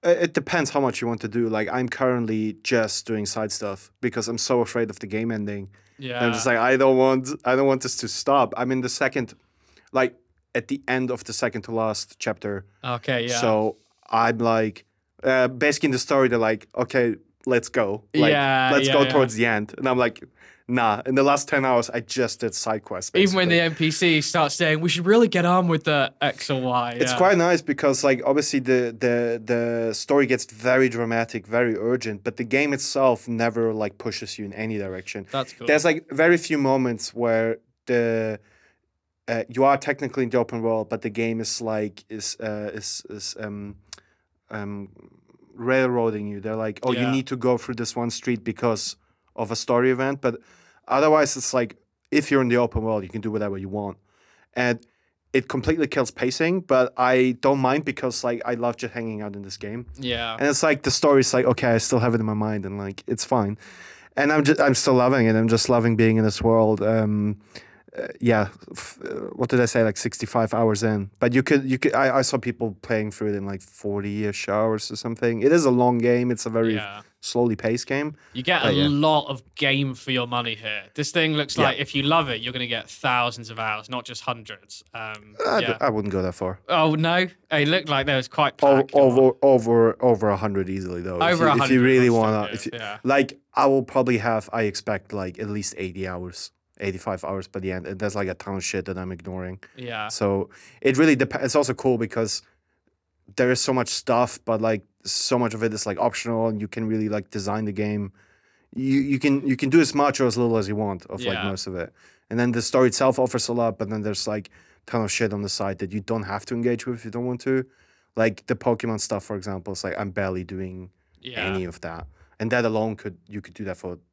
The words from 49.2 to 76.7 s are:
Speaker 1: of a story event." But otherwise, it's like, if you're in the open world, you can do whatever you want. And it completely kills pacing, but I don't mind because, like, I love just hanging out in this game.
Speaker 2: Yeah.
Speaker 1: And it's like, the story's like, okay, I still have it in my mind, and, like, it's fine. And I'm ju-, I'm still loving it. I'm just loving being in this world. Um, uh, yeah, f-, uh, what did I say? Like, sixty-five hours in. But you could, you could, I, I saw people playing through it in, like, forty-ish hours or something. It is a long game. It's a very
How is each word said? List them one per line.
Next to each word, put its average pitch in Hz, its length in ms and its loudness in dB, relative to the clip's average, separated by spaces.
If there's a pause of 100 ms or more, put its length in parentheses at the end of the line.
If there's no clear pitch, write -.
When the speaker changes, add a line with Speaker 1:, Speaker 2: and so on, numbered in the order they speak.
Speaker 1:
of 107 160 -6
a 113 60 -4
story 123 340 2
event." 135 300 -2
But 117 200 -2 (460)
otherwise, 151 520 4
it's - 160 -6
like, 120 220 0 (340)
if 147 200 2
you're 139 120 4
in 123 60 2
the 120 100 4
open 117 240 0
world, 110 200 -2
you 92 60 -12
can 107 140 -8
do 113 80 -2
whatever 104 260 -4
you 95 140 -8
want. 101 260 -6 (580)
And 123 240 0 (540)
it 135 160 0
completely 151 380 0
kills 135 240 -2
pacing, 160 500 0
but 127 380 2
I 127 420 4
don't 139 200 2
mind 135 260 2
because, 127 360 -4
like, 120 220 -2
I 123 100 -2
love 117 220 -2
just 123 160 -8
hanging 113 300 -8
out 104 120 -8
in 101 80 -12
this 95 140 -14
game. 113 300 -10 (120)
Speaker 2:
Yeah. 117 400 -4
Speaker 1:
And 139 80 0
it's 143 160 2
like, 151 200 2
the 135 80 -2
story's 139 420 4
like, 127 140 2
okay, 123 220 2
I 117 100 4
still 120 220 2
have 117 140 2
it 113 60 2
in 110 60 -2
my 107 80 -2
mind, 107 320 -4
and, 98 100 -8
like, 98 300 -10
it's - 180 -4
fine. 107 320 0 (580)
And 143 160 2
I'm 151 140 2
ju-, 147 140 4
I'm 143 160 4
still 131 200 2
loving 127 320 4
it. 110 80 4
I'm 113 140 2
just 113 220 2
loving 117 260 4
being 110 220 4
in 110 60 4
this 107 180 0
world. 110 400 4
Um, 104 560 0 (600)
uh, - 80 -6 (140)
yeah, 110 280 2 (220)
f-, - 340 -14
uh, - 60 -10 (240)
what 123 160 -4
did 123 100 4
I 120 60 4
say? 117 160 2
Like, 107 140 2
sixty-five 113 580 -2
hours 110 280 2
in. 104 360 0
But 131 160 2
you 135 80 4
could, 139 220 2
you 131 140 -2
could, 139 160 0
I, 131 240 4
I 135 40 4
saw 127 160 0
people 117 440 -4
playing 107 280 -2
through 107 200 -4
it 101 60 -2
in, 98 100 -6
like, 98 140 -8
forty-ish 101 880 -6
hours 107 420 0
or 110 60 -10
something. 117 460 -2
It 139 100 6
is 170 120 4
a 135 60 4
long 123 280 4
game. 123 320 2
It's 117 160 -4
a 117 40 -6
very 113 260 0